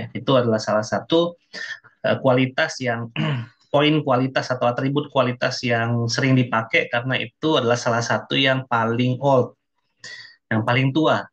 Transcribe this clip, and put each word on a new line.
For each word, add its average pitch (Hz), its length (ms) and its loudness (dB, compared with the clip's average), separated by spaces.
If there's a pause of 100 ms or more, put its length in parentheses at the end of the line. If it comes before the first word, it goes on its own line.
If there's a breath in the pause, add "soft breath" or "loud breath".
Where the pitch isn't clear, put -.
ya. 120 80 -10
Itu - 240 -2
adalah 117 240 2
salah 107 240 -2
satu, 165 560 -2 (640 loud breath)
eh, 110 160 0
kualitas 131 640 0
yang, 117 320 -4
<clears throat> 143 560 -6
poin 151 320 4
kualitas 131 480 0
atau 123 160 -2
atribut 135 480 -2
kualitas 123 480 -2
yang 117 480 0
sering 131 240 2
dipakai, 117 560 0
karena 120 320 -2
itu 156 320 -2
adalah 120 240 2
salah 117 240 0
satu 117 320 -4
yang 131 320 2
paling 120 560 0
old, 131 320 2 (920 loud breath)
yang 110 160 -2
paling 127 320 0
tua, 139 380 0